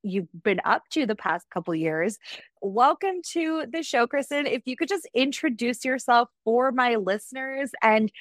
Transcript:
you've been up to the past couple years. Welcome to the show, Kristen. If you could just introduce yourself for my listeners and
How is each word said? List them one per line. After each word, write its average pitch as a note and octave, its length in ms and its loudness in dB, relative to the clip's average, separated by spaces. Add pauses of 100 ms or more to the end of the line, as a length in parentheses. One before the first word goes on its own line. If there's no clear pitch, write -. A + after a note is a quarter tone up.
you've F#3+ 240 -2 (160)
been F#3+ 220 2
up G3 260 2
to C#4+ 160 0
the G#3+ 80 0
past F3 340 -4
couple F3 280 -4
years. D#3+ 420 0 (420)
Welcome D#4 720 2
to D#4+ 420 -2
the E4 120 -4
show, A#3+ 240 2
Kristen. C#4+ 400 -2
If B3+ 160 -2
you B3+ 120 -6
could D#4 120 -2
just F#4+ 260 -4
introduce B3+ 680 0
yourself B3 440 2 (140)
for B3 300 2
my A#3+ 240 2
listeners C4 720 -4 (120)
and A3 280 4 (100)